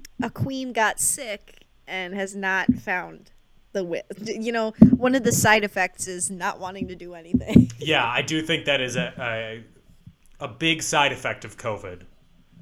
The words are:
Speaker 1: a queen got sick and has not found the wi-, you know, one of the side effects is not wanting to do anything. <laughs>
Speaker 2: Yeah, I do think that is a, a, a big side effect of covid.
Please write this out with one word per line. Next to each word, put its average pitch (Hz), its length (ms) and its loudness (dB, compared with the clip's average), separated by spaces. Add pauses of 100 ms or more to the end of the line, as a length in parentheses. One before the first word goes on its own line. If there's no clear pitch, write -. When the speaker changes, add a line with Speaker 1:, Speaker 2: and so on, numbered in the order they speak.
(220)
Speaker 1:
a 233 80 -4
queen 262 420 -6
got 214 280 0
sick - 640 -6 (220)
and 185 280 -8
has 196 200 -4
not 190 400 2
found 170 560 -6 (420)
the 202 80 -2
wi-, 170 220 -4 (220)
you 220 280 -4
know, 220 180 0 (260)
one 254 180 2
of 269 100 2
the 233 80 2
side 214 320 4
effects 190 420 -4
is 180 240 -6
not 190 300 -6
wanting 185 280 -8
to 185 60 -12
do 175 200 -14
anything. 170 600 4
<laughs> - 20 -20
Speaker 2:
Yeah, 147 280 4
I 120 160 2
do 156 180 0
think 156 240 -2
that 143 160 2
is 127 160 -2
a, 127 220 -2
a, 113 1300 -10
a 131 40 -8
big 160 340 0
side 147 300 2
effect 120 320 -6
of 113 140 -16
covid. 98 440 -8 (600)